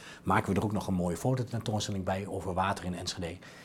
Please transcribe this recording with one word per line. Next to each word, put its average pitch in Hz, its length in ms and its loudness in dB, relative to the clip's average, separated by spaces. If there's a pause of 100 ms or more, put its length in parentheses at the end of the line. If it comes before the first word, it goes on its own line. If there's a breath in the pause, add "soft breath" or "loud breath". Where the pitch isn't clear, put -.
(240 loud breath)
maken 98 300 4
we 92 60 4
er 101 60 4
ook 104 60 0
nog 98 160 0
een 98 60 2
mooie 90 240 2
fototentoonstelling 110 840 0
bij 95 240 0
over 95 260 -4
water 95 320 2
in 90 100 0
Enschede. 90 420 -4 (280 loud breath)